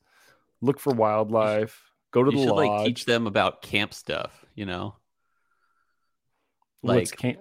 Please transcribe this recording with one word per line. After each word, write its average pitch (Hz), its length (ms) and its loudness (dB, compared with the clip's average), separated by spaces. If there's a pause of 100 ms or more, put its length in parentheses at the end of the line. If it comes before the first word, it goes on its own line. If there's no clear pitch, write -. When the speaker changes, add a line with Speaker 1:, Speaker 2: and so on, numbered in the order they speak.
(600)
Speaker 1:
look 135 200 0
for 143 120 0
wildlife, 107 880 0 (300)
go 120 140 4
to 139 80 4
Speaker 2:
You 117 60 2
Speaker 1:
the 139 40 2
Speaker 2:
should, 127 100 2
Speaker 1:
lodge. 104 280 2
Speaker 2:
like, 107 80 0
teach 123 160 -6
them 117 240 0
about 98 340 0
camp 104 320 -2
stuff, - 500 -8 (120)
you 104 100 -8
know? 95 300 -8 (1800)
Speaker 1:
What's 107 320 0
Speaker 2:
Like, - 60 -18
Speaker 1:
camp? 123 220 -4